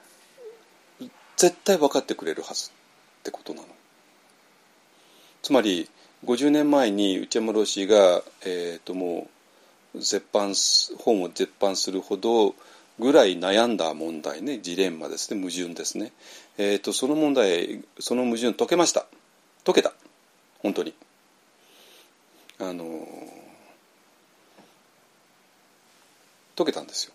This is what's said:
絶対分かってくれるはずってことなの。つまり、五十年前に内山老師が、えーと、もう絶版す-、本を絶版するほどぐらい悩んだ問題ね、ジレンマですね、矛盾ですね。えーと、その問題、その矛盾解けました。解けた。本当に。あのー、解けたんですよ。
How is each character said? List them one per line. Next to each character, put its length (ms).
絶 280
対 140
分 100
か 120
っ 40
て 100
く 120
れ 80
る 80
は 100
ず 160
っ 40
て 80
こ 120
と 120
な 80
の。 60
つ 120
ま 100
り、 260
五 120
十 140
年 200
前 200
に 280
内 180
山 160
老 120
師 220
が、 360
え 400
ー 40
と、 60
も 360
う 60
絶 320
版 220
す-、 440
本 240
を 60
絶 300
版 180
す 140
る 100
ほ 160
ど 380
ぐ 140
ら 140
い 120
悩 280
ん 100
だ 180
問 280
題 200
ね、 160
ジ 180
レ 120
ン 100
マ 100
で 100
す 140
ね、 80
矛 120
盾 220
で 100
す 140
ね。 140
え 200
ー 40
と、 120
そ 140
の 80
問 200
題、 500
そ 140
の 100
矛 120
盾 180
解 140
け 80
ま 100
し 60
た。 140
解 120
け 60
た。 100
本 140
当 80
に。 120
あ 140
の 120
ー、 220
解 100
け 60
た 80
ん 80
で 60
す 100
よ。 100